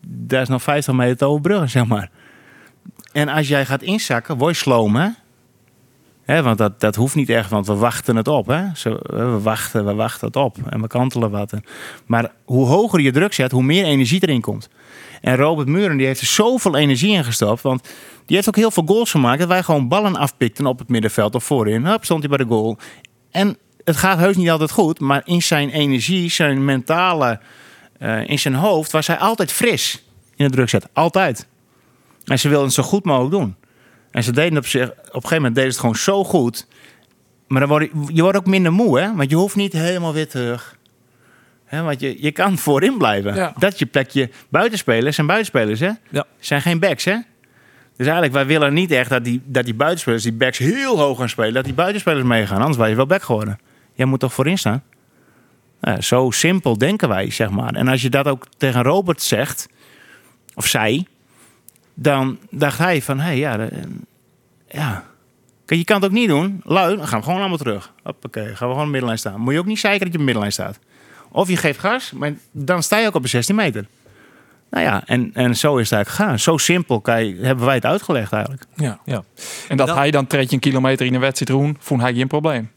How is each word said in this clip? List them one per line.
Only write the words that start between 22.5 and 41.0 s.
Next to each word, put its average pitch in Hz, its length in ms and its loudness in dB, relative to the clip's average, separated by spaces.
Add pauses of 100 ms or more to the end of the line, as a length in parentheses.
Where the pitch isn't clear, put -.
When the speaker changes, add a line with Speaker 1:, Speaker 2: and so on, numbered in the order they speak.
Speaker 1:
goal. 110 240 0 (540)
En 196 260 0 (260)
het 160 140 0
gaat 190 200 2
heus 185 180 4
niet 175 140 4
altijd 156 220 2
goed, 165 280 2
maar 139 260 2
in 175 160 2
zijn 147 280 2
energie, 147 600 0
zijn 139 360 2
mentale, 143 760 2 (600)
eh, 110 300 -4
in 143 100 0
zijn 135 160 0
hoofd 156 360 0
was 156 160 0
hij 170 100 0
altijd 214 340 0
fris - 520 -2 (320)
in - 100 0
het 135 80 2
druk 127 160 2
zetten. - 240 0
Altijd. 165 540 2 (800)
En 131 140 2
ze - 100 0
wilden 143 180 4
het 127 80 -2
zo - 80 2
goed 196 220 0
mogelijk 135 260 2
doen. 143 240 -2 (560)
En 123 120 -2
ze 113 80 -2
deden 151 260 2
op 131 80 -2
zich, 127 240 0
op - 80 -16
een - 140 -20
gegeven - 240 -2
moment 135 200 0
deden 131 180 2
ze - 40 -6
het - 100 -2
gewoon 113 80 2
zo 196 340 0
goed. 123 380 0 (800)
Maar 135 120 0
dan 143 100 2
word 151 140 4
je, 151 300 -6
je 160 80 4
wordt 190 160 4
ook 190 80 -2
minder 185 280 2
moe, 185 260 4
hè? 208 160 -2
Want 139 140 0
je 151 60 2
hoeft 190 200 0
niet 196 180 -2
helemaal 170 400 -2
weer 156 140 -4
terug. 120 500 -8 (880)